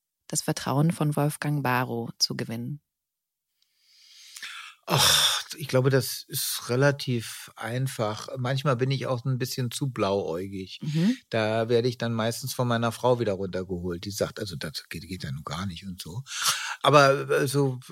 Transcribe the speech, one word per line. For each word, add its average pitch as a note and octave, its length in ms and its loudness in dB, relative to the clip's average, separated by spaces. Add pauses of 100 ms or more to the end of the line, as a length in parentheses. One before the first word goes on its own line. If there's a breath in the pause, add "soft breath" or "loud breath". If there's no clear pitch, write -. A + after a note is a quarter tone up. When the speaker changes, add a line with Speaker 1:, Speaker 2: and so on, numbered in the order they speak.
(260)
Speaker 1:
das - 160 -4
Vertrauen D3 480 2
von D3+ 260 2
Wolfgang D3 460 0
Barrow B2 560 0
zu - 180 2
gewinnen? B2 440 -6 (2000 loud breath)
Speaker 2:
Ach, - 580 4 (120)
ich C#3+ 120 -10
glaube, C3 220 4
das - 360 2
ist - 420 -4
relativ C3 880 0
einfach. A2+ 720 -4 (100)
Manchmal C3 380 2
bin C3 140 0
ich B2 160 -2
auch B2 180 -2
ein C3 140 0
bisschen B2 320 -2
zu C#3 200 -2
blauäugig. G2 920 -2
Speaker 1:
Mhm. E3 340 2 (120)
Speaker 2:
Da A2+ 400 2
werde A#2+ 200 4
ich A#2+ 100 -4
dann A#2 140 0
meistens A#2 420 -2
von B2+ 120 0
meiner A#2 240 2
Frau A#2+ 300 2
wieder G#2 140 2
runtergeholt. F2+ 720 -4
Die G#2 60 -6
sagt, F#2 300 -2
„Also F#2 160 -8
das - 320 -10
geht, F2 180 -10
geht F2+ 160 -8
ja D#2 80 -6
nun C#2+ 140 -8
gar E2+ 220 -4
nicht“ F2 200 -8
und F#2 160 -10
so. A#2+ 200 -10 (600 loud breath)
Aber, C#3 480 6
also, C#3 480 2 (140)